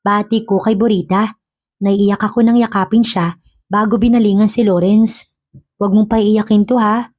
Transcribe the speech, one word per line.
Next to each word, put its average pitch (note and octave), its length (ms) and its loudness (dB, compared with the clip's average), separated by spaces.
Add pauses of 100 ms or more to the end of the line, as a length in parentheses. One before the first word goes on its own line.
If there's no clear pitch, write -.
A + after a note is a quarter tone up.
Bati G#3 460 -2
ko F#3+ 160 -2
kay A3 160 0
Burita. G#3+ 580 -2 (460)
Naiiyak G3+ 400 0
ako G#3+ 240 -4
nang A#3 100 2
yakapin A3 480 0
siya F3 320 -4 (320)
bago G#3 320 0
binalingan G#3+ 480 2
si A3+ 160 -2
Lawrence. G3+ 640 0 (480)
"Huwag G3+ 160 -4
mong G#3+ 160 2
paiiyakin G#3+ 560 0
to B3 160 0
ha" A3 380 -2